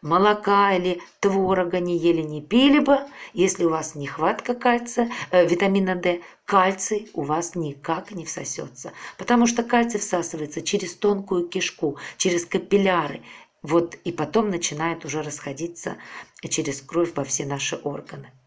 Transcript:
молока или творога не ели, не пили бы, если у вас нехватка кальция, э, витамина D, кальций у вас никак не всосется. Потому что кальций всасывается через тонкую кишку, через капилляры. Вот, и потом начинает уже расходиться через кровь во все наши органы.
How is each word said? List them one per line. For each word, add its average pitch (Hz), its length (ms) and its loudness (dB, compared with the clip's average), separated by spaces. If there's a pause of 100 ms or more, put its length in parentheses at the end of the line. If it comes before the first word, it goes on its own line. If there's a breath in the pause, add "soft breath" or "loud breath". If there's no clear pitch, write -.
молока 202 680 4
или 180 280 0 (180 loud breath)
творога 185 600 2
не 175 180 0
ели, 165 240 4
не 151 200 -6
пили 269 380 6
бы, 277 200 4 (340 loud breath)
если 180 320 2
у 170 40 6
вас 160 260 -2
нехватка 160 580 -2
кальция, 240 580 0 (200 loud breath)
э, 180 160 6
витамина 190 480 2
D, 175 260 -2 (240 loud breath)
кальций 196 680 2
у 156 100 -4
вас 156 320 -4
никак 160 560 -6
не 170 140 -10
всосется. - 680 -10 (240 loud breath)
Потому 233 300 4
что 233 160 0
кальций 233 360 0
всасывается 165 600 -4
через 190 340 -4
тонкую 196 520 0
кишку, 170 500 -4 (200 loud breath)
через 175 280 0
капилляры. 185 800 0 (400 loud breath)
Вот, 170 320 2 (100)
и 175 60 -4
потом 208 400 0
начинает 165 540 -4
уже 151 180 -6
расходиться 147 720 -8 (500 loud breath)
через 135 340 -4
кровь 170 340 -2
во 139 80 -2
все - 220 -4
наши 139 300 -4
органы. - 560 -10 (160)